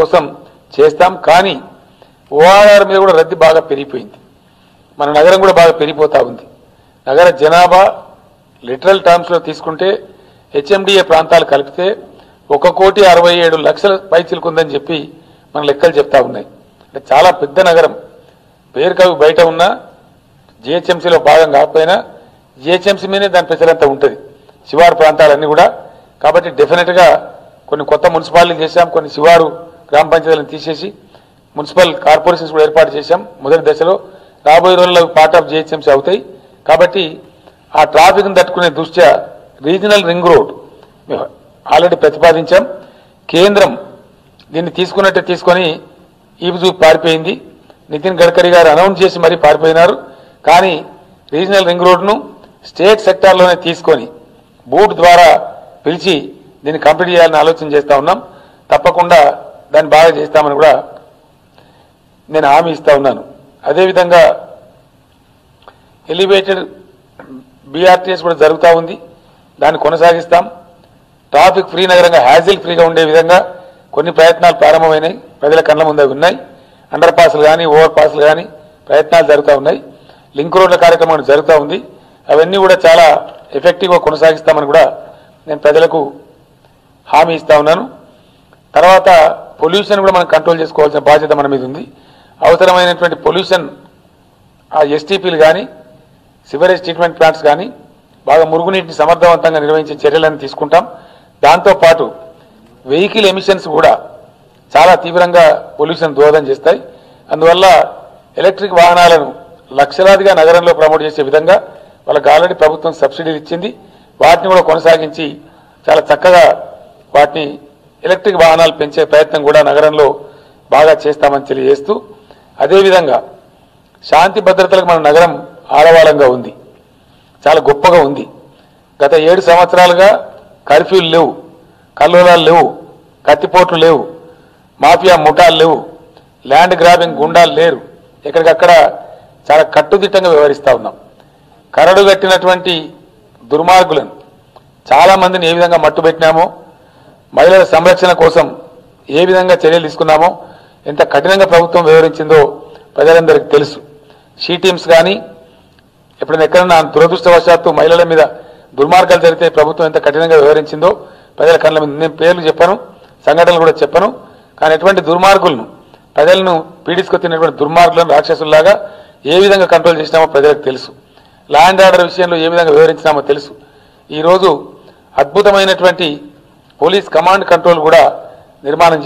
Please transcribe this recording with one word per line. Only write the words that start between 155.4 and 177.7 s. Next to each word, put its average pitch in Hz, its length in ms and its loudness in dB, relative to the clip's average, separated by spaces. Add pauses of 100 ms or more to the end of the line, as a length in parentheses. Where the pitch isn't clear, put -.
ఎప్పుడైనా 156 260 -2
ఎక్కడైనా 175 320 2 (140)
దురదృష్టవశాత్తు 170 840 2
మహిళల 165 240 2 (100)
మీద 156 100 2 (560)
దుర్మార్గాలు 175 480 2
జరిగితే 165 220 0 (100)
ప్రభుత్వం 156 320 -2
ఎంత 156 160 -4
కఠినంగా 160 340 0
వ్యవహరించిందో 151 500 0 (480)
ప్రజల 160 260 2
కళ్ళ 156 200 0
మీద, 147 180 -8
నేను 156 180 -6
పేర్లు 175 280 0
చెప్పను, 175 260 0 (520)
సంఘటనలు 170 380 2
కూడా 160 180 2
చెప్పను, 190 260 0 (500)
కానీ 156 200 0
ఎటువంటి 185 300 0
దుర్మార్గులను, 175 560 0 (520)
ప్రజలను 180 380 0 (340)
పీడించుకు 185 340 -4
తిన్నటువంటి 160 400 -4
దుర్మార్గులను 165 540 0
రాక్షసుల్లాగా 156 580 0 (580)
ఏ 175 120 0
విధంగా 196 280 2
కంట్రోల్ 165 300 2
చేసినామో 160 320 0
ప్రజలకు 143 340 0
తెలుసు. 131 220 -10 (600)
లా 147 180 2
అండ్ 190 180 2
ఆర్డర్ 175 240 2
విషయంలో 175 340 -4
ఏ 165 80 -2
విధంగా 170 220 0
వ్యవహరించినామో 156 460 2 (100)
తెలుసు. 143 200 -6 (600)
ఈరోజు 170 400 0 (680)
అద్భుతమైనటువంటి 185 880 0 (760)
పోలీస్ 190 340 -2
కమాండ్ 180 340 0
కంట్రోల్ 170 360 2